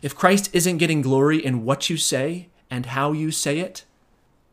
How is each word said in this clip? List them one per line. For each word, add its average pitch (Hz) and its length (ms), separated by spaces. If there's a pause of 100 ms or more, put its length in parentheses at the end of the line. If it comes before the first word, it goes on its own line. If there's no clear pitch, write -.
If 143 140
Christ 196 380
isn't 175 240
getting 156 240
glory 135 420
in 123 220
what 143 240
you 160 80
say 156 520 (200)
and 123 180
how 139 240
you 156 180
say 151 300
it, - 240 (680)